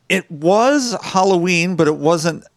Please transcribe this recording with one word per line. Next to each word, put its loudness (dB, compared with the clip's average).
it -2
was 0
Halloween, 0
but 2
it 0
wasn't -2